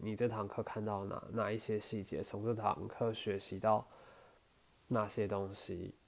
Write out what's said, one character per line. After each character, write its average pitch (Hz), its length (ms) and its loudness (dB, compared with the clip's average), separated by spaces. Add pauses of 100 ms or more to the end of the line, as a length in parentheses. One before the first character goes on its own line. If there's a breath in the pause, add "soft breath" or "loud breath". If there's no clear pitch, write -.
你 107 140 -2
这 120 120 4
堂 107 200 0
课 110 160 -2
看 110 200 -2
到 101 220 0
哪， - 260 -4
哪 107 200 2
一 113 60 0
些 107 220 0
细 104 240 -4
节， 78 200 -2
从 101 200 -4
这 117 120 2
堂 107 320 0
课 113 260 0
学 101 240 -2
习 98 220 -6
到 107 280 4 (1000 loud breath)
哪 107 200 2
些 101 200 0
东 98 260 0
西。 92 400 -6 (140)